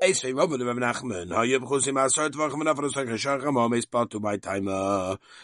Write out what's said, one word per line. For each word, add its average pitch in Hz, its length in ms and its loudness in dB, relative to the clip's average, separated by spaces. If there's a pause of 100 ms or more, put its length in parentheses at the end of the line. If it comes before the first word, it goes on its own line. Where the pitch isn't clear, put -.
Eisvei 131 340 2
Rabba 151 220 2
de 123 60 -4
Rav 120 120 -2
Nachman. 120 520 -2
Hayub 120 340 2
Chusim 135 420 0
Asar 151 260 0
Tefachim 147 300 -2
and 156 80 0
Afar 147 180 0
Asar 139 200 -4
Kashar 127 340 -2
Chamam 123 320 2
Eis 120 140 2
Patu 113 340 -2
by 104 160 -2
Timer. 98 840 -2 (260)